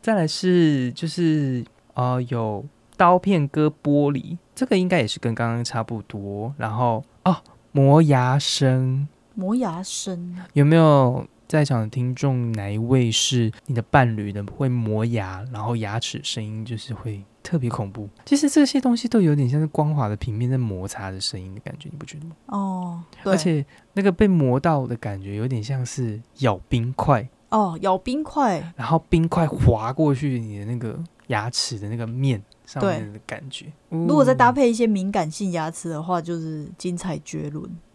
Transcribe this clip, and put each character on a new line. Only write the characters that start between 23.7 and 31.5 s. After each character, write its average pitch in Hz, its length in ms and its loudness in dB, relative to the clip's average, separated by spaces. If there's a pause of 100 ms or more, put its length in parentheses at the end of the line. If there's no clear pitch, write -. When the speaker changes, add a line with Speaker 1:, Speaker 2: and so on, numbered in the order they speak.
Speaker 1:
那 202 100 -2
个 196 80 4
被 196 200 4
磨 139 280 4
到 143 300 0
的 117 80 -4
感 98 260 -8
觉 101 140 -8
有 110 100 -4
点 127 160 -2
像 127 240 -4
是 113 360 -6 (160)
咬 117 180 2 (140)
冰 120 240 0
块。 127 340 0 (220)
Speaker 2:
哦， 202 320 0
咬 185 160 2
冰 262 260 -4
块。 226 380 0 (140)
Speaker 1:
然 117 120 -6
后 160 220 2
冰 165 180 4
块 165 200 2
划 117 440 4
过 147 220 2
去 131 240 -2
你 107 220 -8
的 101 60 -8
那 120 100 -4
个 117 280 -6 (260)
牙 113 200 -2
齿 - 300 -6